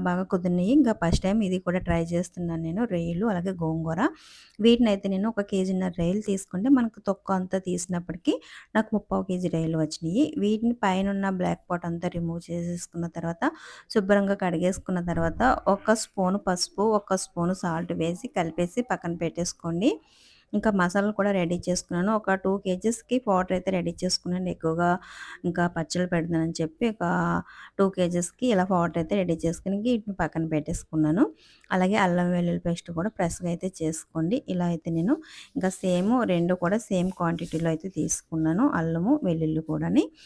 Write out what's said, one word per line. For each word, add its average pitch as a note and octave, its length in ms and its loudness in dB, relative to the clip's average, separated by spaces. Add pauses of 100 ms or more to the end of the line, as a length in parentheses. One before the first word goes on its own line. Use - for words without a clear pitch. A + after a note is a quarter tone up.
బాగా F3+ 180 0 (100)
కుదిరినాయి. F3+ 460 2
ఇంకా A#3 220 6
ఫస్ట్ E3+ 240 0
టైమ్ G3+ 220 2
ఇది F#3 180 0
కూడా F3+ 220 0
ట్రై E3+ 120 2 (140)
చేస్తున్నాను E3+ 540 -2
నేను, F#3 160 -2 (100)
రొయ్యలు E3+ 380 0
అలాగే F#3 220 -2 (100)
గోంగూర. D#3+ 380 -2 (640)
వీటిని A#3 280 8
అయితే G3 220 -2
నేను G3 180 0
ఒక G3+ 180 -2
కేజీన్నర F#3 480 0
రొయ్యలు F3+ 300 0
తీసుకుంటే G3 480 0
మనకు A#3 220 0 (100)
తొక్క G3 180 -4 (120)
అంతా F#3 280 -2
తీసినప్పటికీ F3 680 -2 (420)
నాకు A3 180 2
ముప్పావు F#3+ 360 -2
కేజీ F3+ 160 -2 (100)
రొయ్యలు D#3+ 260 0
వచ్చినాయి. E3 420 0 (200)
వీటిని A3 300 2 (100)
పైన F#3+ 200 2 (100)
ఉన్న G3 140 -2 (120)
బ్లాక్ F3 280 -2
పార్ట్ F3 220 -2
అంతా E3+ 160 -4 (100)
రిమూవ్ E3+ 320 -4
చేసేసుకున్న E3+ 580 -6 (120)
తర్వాత, E3+ 320 -2 (420)
శుభ్రంగా G3+ 520 2
కడిగేసుకున్న F3+ 560 0 (100)
తర్వాత, E3 300 0 (340)
ఒక G#3+ 180 2 (120)
స్పూన్ F#3+ 420 0
పసుపు, F#3 360 -2 (160)
ఒక F#3+ 160 -2
స్పూన్ F3+ 480 -2
సాల్ట్ E3+ 300 -2 (100)
వేసి F3 240 -4 (120)
కలిపేసి F3 420 -2 (100)
పక్కన E3+ 320 -4
పెట్టేసుకోండి. E3+ 680 -2 (680)
ఇంకా G#3 120 0 (100)
మసాలాలు G3 400 2
కూడా G3+ 120 2
రెడీ F3 260 0 (100)
చేసుకున్నాను. F3+ 520 0
ఒక G3 140 0 (100)
టూ F#3+ 80 2 (140)
కేజీస్కి G#3+ 520 -2 (100)
పౌడర్ F#3 280 2
అయితే F#3 160 -2
రెడీ E3+ 300 -2
చేసుకున్నాను. F3+ 520 -2
ఎక్కువగా E3 360 0 (580)
ఇంకా F3 160 0 (120)
పచ్చళ్ళు F3 380 -2
పెడతానని E3 480 0
చెప్పి D#3+ 320 -2
ఒక F3+ 120 -4 (720)
టూ G3 80 4 (120)
కేజీస్కి F3 560 0
ఇలా F3+ 180 4
పౌడర్ E3+ 300 2
అయితే D#3+ 200 -2
రెడీ E3+ 140 0 (100)
చేసుకుని F#3+ 400 -2
వీటిని A3 360 -2
పక్కన E3 320 -2
పెట్టేసుకున్నాను. D#3 720 2 (520)
అలాగే F#3 300 2
అల్లం F3 300 2
వెల్లుల్లి F3 300 0
పేస్ట్ E3+ 320 -4
కూడా F#3+ 200 -2
ఫ్రెష్‌గా F3 360 -2
అయితే F#3 160 -4 (120)
చేసుకోండి. D#3+ 580 -2 (140)
ఇలా F3+ 200 0
అయితే E3 240 -6
నేను G3 180 2 (400)
ఇంకా F#3 160 0 (100)
సేమ్ F#3 300 2 (220)
రెండు F3 300 2
కూడా F#3+ 160 2 (100)
సేమ్ F#3 300 2
క్వాంటిటీలో E3 540 -2
అయితే D#3+ 160 -6 (100)
తీసుకున్నాను, E3 680 0 (140)
అల్లము E3 340 2 (140)
వెల్లుల్లి D#3+ 420 0
కూడాని. E3+ 340 2 (220)